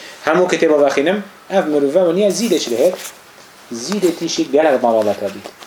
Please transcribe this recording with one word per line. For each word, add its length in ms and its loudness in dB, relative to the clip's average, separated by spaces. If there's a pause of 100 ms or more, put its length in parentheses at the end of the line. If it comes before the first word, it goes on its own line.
(240)
همو 220 2
کتابا 400 2
وخینم. 360 0 (280)
اف 140 0
مروفه 360 0
ونیا 300 2
زیده 280 0
چه 120 -6
لهد؟ 240 2 (760)
زیده 400 -2
تیشی 340 -4
گلک 360 2
ضلالت 400 0
بید. 260 -10 (200)